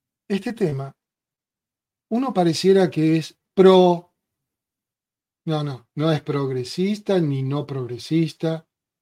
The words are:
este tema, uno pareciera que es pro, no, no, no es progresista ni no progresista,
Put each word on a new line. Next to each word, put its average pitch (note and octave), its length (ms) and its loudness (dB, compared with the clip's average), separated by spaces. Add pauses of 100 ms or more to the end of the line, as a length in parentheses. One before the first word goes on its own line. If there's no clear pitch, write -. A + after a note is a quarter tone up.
(280)
este G3+ 240 -6
tema, C#3 440 -6 (1120)
uno A#3+ 220 -2
pareciera F3+ 580 2
que D#3+ 280 0
es - 180 -10 (180)
pro, F#3 580 6 (1300)
no, D#3 160 -4
no, C#3 320 -10
no D#3 180 0
es D3 100 0
progresista D3 1000 -4
ni C#3 220 -2
no C#3 240 -4
progresista, D3 1000 -4 (360)